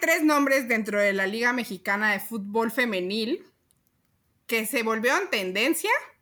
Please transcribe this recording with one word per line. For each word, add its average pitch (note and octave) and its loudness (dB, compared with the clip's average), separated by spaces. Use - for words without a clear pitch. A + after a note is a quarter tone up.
tres E4 2
nombres C#4+ 4
dentro A3 0
de G3+ 4
la G3 0
Liga A3+ 0
Mexicana G#3+ -2
de G3 -2
Fútbol A3 -4
Femenil A3 -2
que A3+ -2
se B3 -2
volvieron A#3 0
tendencia A3 0